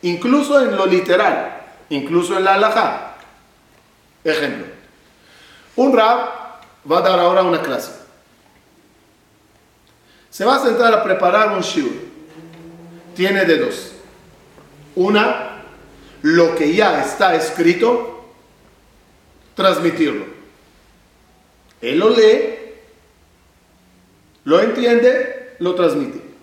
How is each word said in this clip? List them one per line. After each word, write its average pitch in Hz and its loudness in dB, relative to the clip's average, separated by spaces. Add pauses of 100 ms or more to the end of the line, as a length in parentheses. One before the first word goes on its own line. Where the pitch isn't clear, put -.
incluso 254 0
en 214 -2
lo 190 0
literal, 180 0 (280)
incluso 170 -2
en 185 -2
la 196 4
halajá. 220 -2 (1080)
Ejemplo, 143 -4 (1080)
un 254 2
rab 233 2 (640)
va 165 2
a 175 0
dar 185 2
ahora 185 2
una 170 0
clase. 127 -8 (2500)
Se - -10
va 254 2
a 269 0
sentar 233 2
a - 2
preparar 196 0
un 185 -4
shiur. 139 -4 (1200)
Tiene 190 0
de 165 4
dos. - -6 (1040)
Una, 208 0 (600)
lo 165 4
que 151 0
ya 185 2
está 185 0
escrito, 175 0 (1300)
transmitirlo. 165 0 (1600)
Él 131 -2
lo 208 4
lee, 226 4 (1900)
lo 160 4
entiende, 240 0
lo 180 -2
transmite. 151 -2 (240)